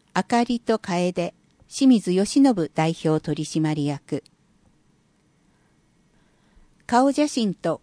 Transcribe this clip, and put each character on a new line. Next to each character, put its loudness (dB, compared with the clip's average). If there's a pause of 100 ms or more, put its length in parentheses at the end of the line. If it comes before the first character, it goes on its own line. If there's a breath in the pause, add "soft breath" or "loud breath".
(120)
あ -2
か 0
り -4
と -2
楓、 -4 (340)
清 2
水 4
義 0
信 2
代 0
表 0
取 -4
締 -2
役。 -6 (2500)
顔 2
写 0
真 -2
と -6